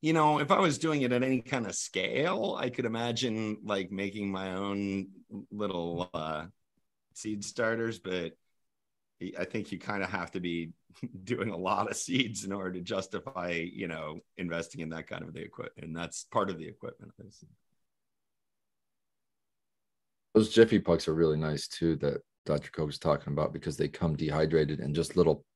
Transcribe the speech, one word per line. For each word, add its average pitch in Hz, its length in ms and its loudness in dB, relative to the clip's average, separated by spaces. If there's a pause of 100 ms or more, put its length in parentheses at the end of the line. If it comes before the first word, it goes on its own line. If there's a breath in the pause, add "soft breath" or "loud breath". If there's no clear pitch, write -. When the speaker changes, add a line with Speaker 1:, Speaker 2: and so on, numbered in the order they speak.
Speaker 1:
you 156 120 4
know, 151 280 6
if 147 100 2
I 190 80 8
was 170 200 4
doing 151 240 0
it 123 100 2
at 123 100 4
any 131 180 2
kind 120 260 -2
of 92 80 -6
scale, 143 840 0
I 131 120 -2
could 123 140 -4
imagine, 113 800 -2
like, 98 280 -2
making 98 380 -4
my 95 240 -4
own 98 540 -2 (420)
little, 90 640 -4
uh, 80 320 -4 (680)
seed 107 300 -8
starters, 113 560 -2
but 90 340 -4 (1040)
I 90 80 -2
think - 260 -6
you 95 60 -8
kinda 98 280 -4
have 90 260 -4
to 95 80 -4
be 85 320 -4 (180)
<laughs> 92 340 -12
doing 110 260 -2
a 87 60 -6
lot 98 340 0
of 110 60 -4
seeds 110 480 -2
in 98 80 -4
order 95 220 -4
to 90 80 -6
justify, 92 680 -4
you 85 360 -4
know, 80 320 -8 (180)
investing 85 440 -4
in 80 80 -8
that 80 180 -10
kind 87 160 -8
of 82 100 -14
the - 80 -10
equipment. - 460 -12
And 80 80 -8
that's 85 300 -8
part 98 240 0
of 85 80 -4
the 82 100 -8
equipment. - 440 -14 (3250)
Speaker 2:
Those 107 180 8
Jiffy 110 260 10
pucks 85 300 2
are 80 60 2
really 78 240 4
nice 76 300 -2
too, 82 280 2
that 71 240 0 (240)
Doctor 76 260 0
Coke's 76 280 -4
talking 73 340 0
about, 73 200 0
because 73 240 -6
they 78 120 0
come 80 280 0
dehydrated 76 640 2
in 71 140 -2
just - 220 0
little 80 280 4 (120)